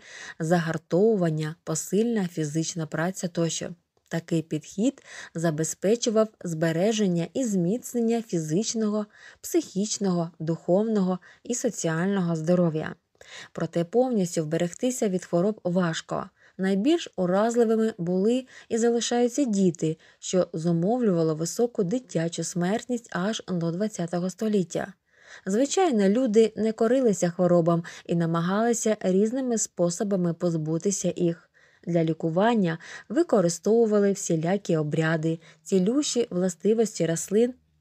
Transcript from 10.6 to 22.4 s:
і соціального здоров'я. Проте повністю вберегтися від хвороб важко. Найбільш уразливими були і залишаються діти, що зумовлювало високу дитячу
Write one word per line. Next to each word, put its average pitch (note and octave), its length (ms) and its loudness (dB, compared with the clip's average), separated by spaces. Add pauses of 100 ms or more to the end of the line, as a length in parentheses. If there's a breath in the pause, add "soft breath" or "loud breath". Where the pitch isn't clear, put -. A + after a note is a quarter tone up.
і - 120 -6
соціального F3 800 -2
здоров'я. D#3+ 600 0 (560 loud breath)
Проте E3+ 320 -2
повністю G3+ 600 0
вберегтися F3 640 -2
від F#3 160 -4
хвороб G3+ 380 0
важко. F3 640 -2 (280 soft breath)
Найбільш G3 580 0
уразливими A3 800 2
були F#3+ 480 0 (240 loud breath)
і A3+ 80 -2
залишаються A#3+ 640 2
діти, F#3 540 2 (220 soft breath)
що F3+ 340 0
зумовлювало E3+ 840 2
високу G#3+ 480 -2
дитячу E3+ 600 -4